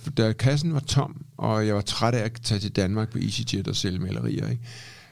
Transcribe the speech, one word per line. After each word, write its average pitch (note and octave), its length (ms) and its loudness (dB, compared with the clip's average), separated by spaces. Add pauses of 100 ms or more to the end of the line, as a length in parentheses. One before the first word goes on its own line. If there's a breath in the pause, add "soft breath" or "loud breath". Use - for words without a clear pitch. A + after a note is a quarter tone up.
(180)
da A2 160 4
kassen D3 400 2
var C#3+ 60 0
tom, - 460 0 (120)
og A2 300 2
jeg G#2 80 4
var G2+ 60 2
træt A2+ 340 2
af A2 100 2
at A#2 180 -6
tage G#2 160 0
til G2+ 120 -2
Danmark G#2 400 2
på - 60 -4
EasyJet G#2 500 -2
og - 80 -2
sælge F#2 240 -2
malerier, A#1 500 -2
ikke? - 140 -4 (480 loud breath)